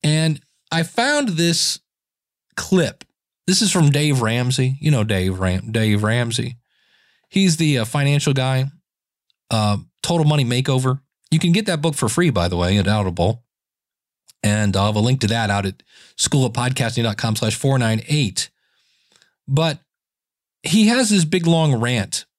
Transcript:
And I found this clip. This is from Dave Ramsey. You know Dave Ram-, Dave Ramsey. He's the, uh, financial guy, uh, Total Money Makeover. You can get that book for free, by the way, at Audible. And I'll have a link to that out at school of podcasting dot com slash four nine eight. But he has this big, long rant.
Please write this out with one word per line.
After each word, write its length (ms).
And 400
I 120
found 480
this 500
clip. 480
This 160
is 100
from 160
Dave 320
Ramsey. 580
You 120
know 120
Dave 380
Ram-, 320
Dave 300
Ramsey. 560
He's 260
the, 220
uh, 80
financial 480
guy, 360
uh, 280
Total 240
Money 180
Makeover. 560
You 80
can 140
get 120
that 160
book 140
for 160
free, 180
by 200
the 100
way, 180
at 100
Audible. 580
And 340
I'll 120
have 80
a 40
link 220
to 60
that 200
out 160
at 180
school 260
of 80
podcasting 520
dot 120
com 180
slash 200
four 240
nine 280
eight. 440
But 300
he 260
has 200
this 160
big, 220
long 280
rant. 520